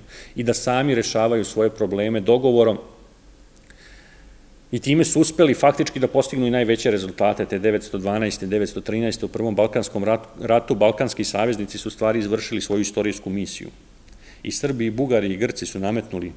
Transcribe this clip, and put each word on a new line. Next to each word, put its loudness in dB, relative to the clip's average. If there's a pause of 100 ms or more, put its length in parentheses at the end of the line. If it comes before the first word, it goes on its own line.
(340)
i -4
da 2
sami 2
rešavaju 2
svoje 2
probleme -2
dogovorom. 4 (1900)
I -2
time 2
su 2
uspeli 4
faktički 2
da 2
postignu 0
i 2
najveće 2
rezultate 0
te -4
devetsto -2
dvanaeste, -2
devetsto -2
trinaeste -4
u -14
Prvom -4
balkanskom 0
rat-, 0 (140)
ratu. 2
Balkanski 0
saveznici -4
su -10
u -6
stvari 0
izvršili -4
svoju -2
istorijsku -4
misiju. -8 (720)
I -8
Srbi, -2
i 0
Bugari, 2
i -4
Grci -4
su -8
nametnuli -4